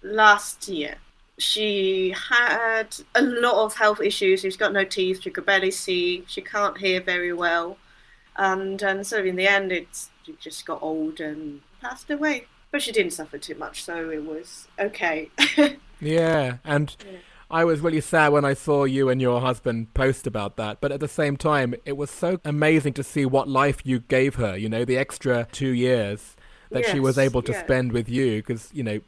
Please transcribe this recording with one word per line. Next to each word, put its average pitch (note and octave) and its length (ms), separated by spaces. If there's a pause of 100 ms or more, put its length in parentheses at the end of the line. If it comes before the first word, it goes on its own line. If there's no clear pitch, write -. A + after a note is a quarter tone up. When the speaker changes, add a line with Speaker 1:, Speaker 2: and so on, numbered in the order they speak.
Speaker 1:
last G#3 640
year. D#3 260 (440)
She F#3+ 760 (160)
had A3+ 640 (180)
a A#3+ 60
lot A#3+ 440
of G#3 120
health G#3+ 240
issues. F#3+ 400
She's F#3+ 160
got G3+ 160
no G3 120
teeth. F#3 380
She F#3 80
could F3+ 140
barely F#3+ 280
see. F3+ 540
She - 140
can't G3+ 380
hear F#3 240
very F3+ 320
well. E3+ 420 (600)
And, F#3+ 460
and G3 240
so A3 160
in F#3 140
the F#3 100
end, G3 260
it's, - 360 (160)
she D#3 160
just - 240
got D#3+ 160
old D#3 400
and D3+ 400 (220)
passed B3+ 280
away. D4 360 (240)
But - 100
she A3+ 120
didn't F#3+ 200
suffer - 240
too - 200
much, - 280
so E3 240
it D#3 160
was D#3+ 440 (100)
okay. F3 500 (300)
<laughs> C#4+ 180 (240)
Speaker 2:
Yeah, D#3 640
and D3 400
Speaker 1:
Yeah. F#3+ 140 (320)
Speaker 2:
I E3 140
was D#3+ 160
really D#3+ 200
sad D3+ 320
when D3 140
I C#3 80
saw C#3+ 300
you C3+ 260
and B2+ 100
your B2 200
husband A#2 520
post C3+ 340
about G#2 300
that. G#2+ 240
But C#3+ 100
at C#3 100
the D3 80
same C#3+ 280
time, C3+ 380 (100)
it C#3 140
was C#3+ 120
so F3 340
amazing D3 500
to C#3 100
see C#3+ 220
what C3 220
life C#3 360
you C3 160
gave C3 360
her, G#2+ 200
you G#2+ 140
know, A2+ 160
the B2 100
extra B2 560
two C3+ 160
years A#2+ 680 (340)
that B2+ 160
she E3+ 120
was C3 200
Speaker 1:
Yes, C3+ 80
Speaker 2:
able B2 160
to B2 100
Speaker 1:
yeah. G2+ 120
Speaker 2:
spend B2+ 280
with A#2 160
you, A#2+ 340
'cause, A2+ 300
you C#3+ 100
know G#2+ 260